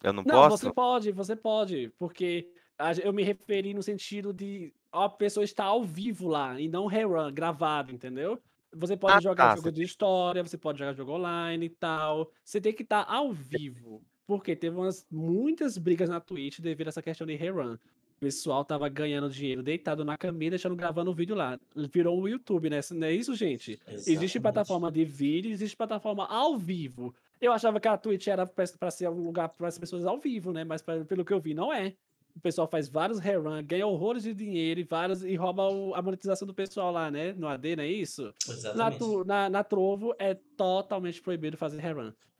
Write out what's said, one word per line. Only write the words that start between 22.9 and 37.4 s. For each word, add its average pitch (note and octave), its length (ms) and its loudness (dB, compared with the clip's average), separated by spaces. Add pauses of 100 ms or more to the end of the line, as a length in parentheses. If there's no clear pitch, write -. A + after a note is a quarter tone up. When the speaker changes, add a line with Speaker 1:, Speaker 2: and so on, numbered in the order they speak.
Speaker 2:
Não D#3+ 140 -2
é D#3+ 60 2
isso, A#3+ 220 0
gente? C#3+ 540 -2
Existe G#2 220 -2
Speaker 3:
Exatamente. F3+ 300 2
Speaker 2:
plataforma F#3 520 2
de D#3+ 120 4
vídeo, D3+ 460 0
existe G#3 260 -4
plataforma G#3+ 500 -2
ao C4+ 300 2
vivo. D3 580 -4 (260)
Eu A#3+ 120 6
achava A3 280 4
que A3 80 4
a G#3 80 4
Twitch G3+ 320 0
era F#3 180 2
pra, F3+ 180 0 (140)
pra F3+ 120 -2
ser F3 180 -2
um E3+ 160 -2
lugar E3+ 240 -2
pra E3+ 200 -6
as E3+ 100 -6
pessoas F3 260 -6
ao G#3 140 0
vivo, G#3+ 340 -4
né? D#3+ 100 -4
Mas D#3+ 200 -6
pra, E3 220 -4
pelo F3+ 200 0
que G3 80 0
eu F#3+ 80 4
vi, D#3 140 -4
não G3+ 180 0
é. G3 220 -2 (420)
O E3 40 -20
pessoal E3 280 0
faz D3+ 200 -2
vários F3 300 0
rerun, D#3 460 0
ganha F3+ 220 0
horrores G#3 360 0
de A3 100 -4
dinheiro F3 460 -2
e F3 60 -2
vários, F#3 400 -2
e F#3+ 100 -2
rouba F#3 340 0
o, G3 260 -2
a F3 80 -2
monetização F#3+ 440 -2
do F#3+ 80 -10
pessoal F#3+ 380 -2
lá, D#3+ 180 -2
né? D#3 220 -4
No E3 160 -6